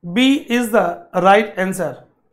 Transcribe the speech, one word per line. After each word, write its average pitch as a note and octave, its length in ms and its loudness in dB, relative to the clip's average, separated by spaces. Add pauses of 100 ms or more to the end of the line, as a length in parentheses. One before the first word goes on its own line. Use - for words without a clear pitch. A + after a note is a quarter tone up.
B F3 180 0 (280)
is A#3+ 200 0
the G3+ 160 2 (360)
right G#3 360 2
answer। F#3 340 -4 (400)